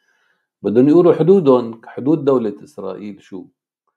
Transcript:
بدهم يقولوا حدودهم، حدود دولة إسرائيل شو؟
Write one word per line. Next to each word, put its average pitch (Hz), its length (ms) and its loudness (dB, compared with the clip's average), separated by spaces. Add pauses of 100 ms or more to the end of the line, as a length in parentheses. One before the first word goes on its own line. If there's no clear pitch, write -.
(600)
بدهم 123 280 2
يقولوا 170 240 4
حدودهم، 135 720 0
حدود 139 400 -6
دولة 120 380 -2
إسرائيل 98 580 -14
شو؟ 90 240 -18 (520)